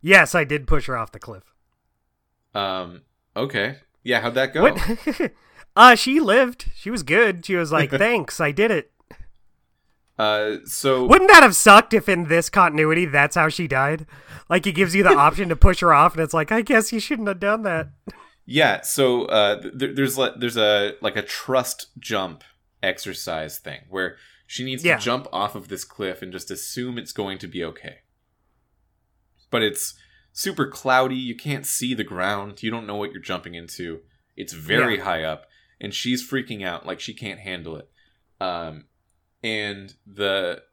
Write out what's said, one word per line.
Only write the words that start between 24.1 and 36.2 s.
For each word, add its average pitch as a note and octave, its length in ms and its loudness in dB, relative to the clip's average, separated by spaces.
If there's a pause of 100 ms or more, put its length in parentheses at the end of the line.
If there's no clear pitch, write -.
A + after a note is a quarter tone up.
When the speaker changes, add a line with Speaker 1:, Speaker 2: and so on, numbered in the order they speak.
Speaker 2:
she B2+ 120 -10
needs C3 200 -10
Speaker 1:
Yeah. E3 120 2
Speaker 2:
to - 80 -8
jump B2+ 280 -4
off G2+ 220 -6
of G2+ 140 -16
this F#2+ 160 -12
cliff F#2 380 -10
and F#2 100 -16
just F#2 180 -14
assume B2 480 -12
it's - 140 -16
going F#2+ 260 -8
to F#2+ 80 -16
be F2 160 -10
okay. - 360 -14 (1500)
But A#2 140 -2
it's - 320 -4 (380)
super E3+ 340 -4
cloudy, C3 480 0
you B2+ 220 -10
can't C#3 280 -10
see B2 300 -6
the G#2+ 80 -6
ground, G2+ 580 -6
you A2 80 -6
don't A2+ 160 -8
know G#2 120 -10
what G#2 160 -8
you're F#2 100 -16
jumping F2 320 -10
into. E2+ 460 -14 (360)
It's F2+ 160 -14
very G#2 460 -2
Speaker 1:
Yeah. - 60 -10
Speaker 2:
high E2+ 180 -4
up, D#2 240 -8 (340)
and G2+ 140 -14
she's B2 340 -6